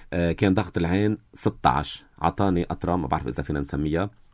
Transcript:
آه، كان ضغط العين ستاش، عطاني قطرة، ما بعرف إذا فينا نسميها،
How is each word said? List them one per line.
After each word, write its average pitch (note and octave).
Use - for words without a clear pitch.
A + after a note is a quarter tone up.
آه، E2+
كان F#2+
ضغط F#2
العين G2
ستاش، -
عطاني F2
قطرة، -
ما E2
بعرف B1+
إذا B1+
فينا D2
نسميها، D2+